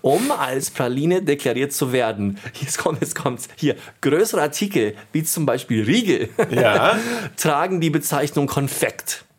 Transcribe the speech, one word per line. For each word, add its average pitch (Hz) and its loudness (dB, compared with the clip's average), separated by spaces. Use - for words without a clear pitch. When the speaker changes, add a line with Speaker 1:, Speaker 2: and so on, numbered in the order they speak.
Speaker 1:
um 202 2
als 135 -2
Praline 147 0
deklariert 139 0
zu 131 -2
werden. 107 0
Jetzt - -6
kommt, 160 -2
jetzt - -4
kommt's. - -4
Hier, 143 0
größere 175 2
Artikel, 151 0
wie 160 0
zum 160 -2
Beispiel 120 0
Riegel, 165 2
Speaker 2:
Ja. 123 4
Speaker 1:
<laughs> 208 -8
tragen 165 0
die 160 2
Bezeichnung 147 0
Konfekt. - -4